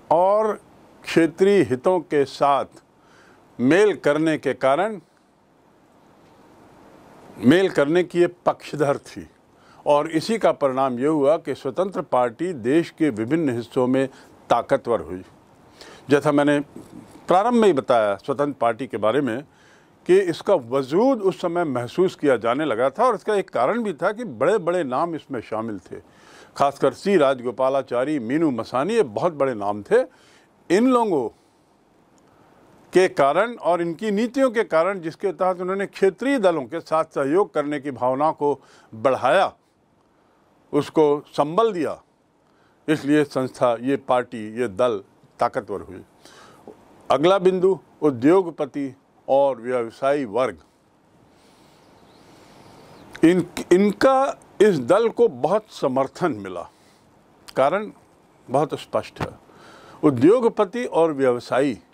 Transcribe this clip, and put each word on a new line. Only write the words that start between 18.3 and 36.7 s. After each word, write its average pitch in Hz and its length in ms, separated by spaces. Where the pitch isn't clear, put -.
पार्टी 117 260
के 113 100
बारे 110 240
में 127 220
कि 185 140
इसका 185 360
वजूद 143 680
उस 190 200
समय 170 220
महसूस 135 520
किया 135 220
जाने 120 280
लगा 123 240
था 214 160
और 240 100
इसका 208 200
एक 190 140
कारण 175 340
भी 202 100
था 165 180
कि 220 120
बड़े-बड़े 175 600
नाम 151 320
इसमें 131 260
शामिल 110 380
थे, - 160
खासकर 139 360
सी 190 240
राजगोपालाचारी, 131 1000
मीनू 139 320
मसानी, 127 420
ये 226 100
बहुत 131 300
बड़े 139 200
नाम 104 300
थे। 226 180
इन 214 180
लोगों 202 420
के 185 140
कारण 175 480
और 170 260
इनकी 170 300
नीतियों 240 400
के 214 120
कारण, 180 360
जिसके 165 320
तहत 185 300
उन्होंने 190 240
क्षेत्रीय 214 540
दलों 165 260
के 147 140